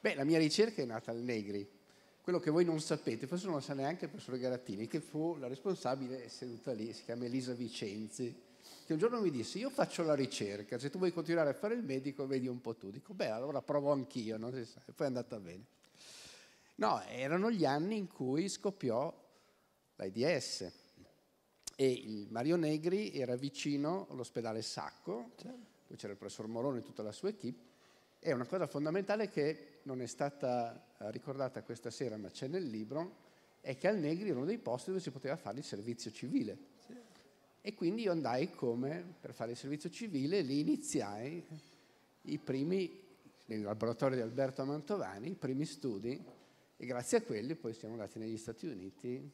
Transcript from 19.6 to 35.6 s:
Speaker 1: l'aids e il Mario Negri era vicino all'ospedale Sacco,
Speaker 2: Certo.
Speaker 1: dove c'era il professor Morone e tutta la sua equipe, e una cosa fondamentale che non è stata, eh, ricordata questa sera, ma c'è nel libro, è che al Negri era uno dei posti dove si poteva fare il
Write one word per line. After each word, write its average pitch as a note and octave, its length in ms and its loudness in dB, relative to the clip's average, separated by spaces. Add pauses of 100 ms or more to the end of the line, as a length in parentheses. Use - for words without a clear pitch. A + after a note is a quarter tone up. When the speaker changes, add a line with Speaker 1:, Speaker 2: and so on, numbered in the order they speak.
Speaker 1:
l'aids A2 760 0 (1040)
e C3+ 140 6
il G#2+ 400 -4
Mario B2+ 260 4
Negri E3+ 560 2
era B2 240 0
vicino C#3+ 760 0
all'ospedale A#2 520 -4
Sacco, G#3 720 -6
Speaker 2:
Certo. B3 200 -12 (300)
Speaker 1:
dove - 120 -14
c'era G2+ 140 -8
il G2 60 -10
professor G2+ 300 -8
Morone A#2+ 320 0
e - 20 -12
tutta - 200 -10
la G#2+ 100 -4
sua F#3 160 -4
equipe, G#3 340 -6 (560)
e D#3+ 140 2
una B2 140 2
cosa F3+ 200 0
fondamentale F#3+ 640 2
che D3+ 540 0
non C3 160 -4
è B2 60 -2
stata, B2 760 0 (140)
eh, G#2 120 -4
ricordata B2+ 520 -4
questa A#2 280 -6
sera, A2+ 260 -2
ma G2+ 120 -8
c'è - 200 -6
nel F3 200 -2
libro, A#2 540 -4 (380)
è C3 160 -4
che - 120 2
al G#3+ 100 4
Negri E3+ 320 2
era C3+ 80 4
uno C3+ 80 0
dei A#3 120 0
posti C3 320 -2
dove F#3+ 100 0
si E3 100 -4
poteva C3+ 260 -4
fare G#2+ 220 -6
il D3 60 -8